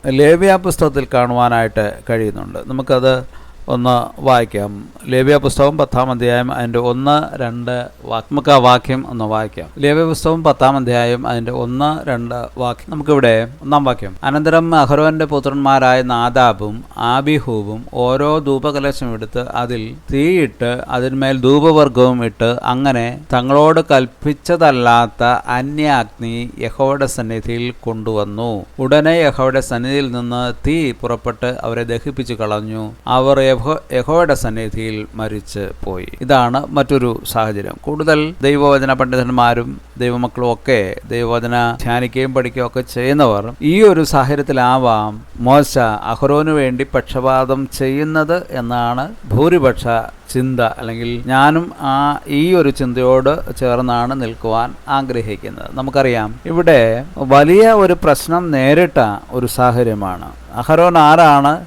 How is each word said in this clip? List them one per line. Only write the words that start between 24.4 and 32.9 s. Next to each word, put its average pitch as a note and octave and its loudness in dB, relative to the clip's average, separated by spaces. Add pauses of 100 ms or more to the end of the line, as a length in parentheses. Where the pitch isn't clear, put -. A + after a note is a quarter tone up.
അന്യാഗ്നി B2 -4 (100)
യഹോവയുടെ C3+ -2
സന്നിധിയിൽ A#2 -6
കൊണ്ടുവന്നു. A2 -6 (140)
ഉടനെ D3 2
യഹോവയുടെ C3 0
സന്നിധിയിൽ C3 -4
നിന്ന് A#2+ -4 (240)
തീ D#3 0 (140)
പുറപ്പെട്ട് A#2+ -6 (120)
അവരെ A#2 -4
ദഹിപ്പിച്ചു A#2+ -6
കളഞ്ഞു. G#2+ -6 (220)